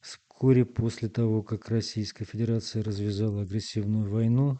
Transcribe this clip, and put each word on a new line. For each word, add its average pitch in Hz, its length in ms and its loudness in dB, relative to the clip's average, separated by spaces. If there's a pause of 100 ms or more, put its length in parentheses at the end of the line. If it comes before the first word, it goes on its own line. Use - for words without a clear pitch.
вскоре - 640 2
после 113 420 -2
того, 110 340 2
как - 280 -6
Российская 107 560 -4
Федерация 110 580 -2
развязала 104 560 -2
агрессивную 104 680 -2
войну 117 540 2